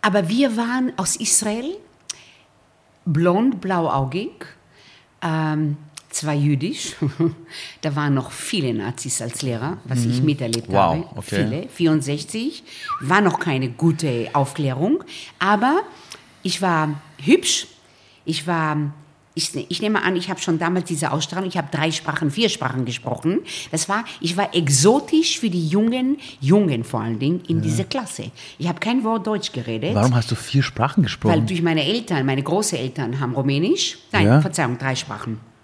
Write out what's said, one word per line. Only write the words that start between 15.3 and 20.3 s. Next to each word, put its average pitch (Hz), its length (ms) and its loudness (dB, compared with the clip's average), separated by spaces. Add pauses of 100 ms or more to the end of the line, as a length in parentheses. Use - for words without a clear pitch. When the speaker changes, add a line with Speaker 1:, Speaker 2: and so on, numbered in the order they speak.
Speaker 1:
aber 226 440 2 (600)
ich 185 180 -4
war 156 400 0 (220)
hübsch, - 460 2 (560)
ich 156 240 -4
war, 151 440 0 (420)
ich, - 200 -4
ich 160 260 -6
nehme 214 220 0
an, 185 120 0
ich 180 140 -2
habe 185 100 -6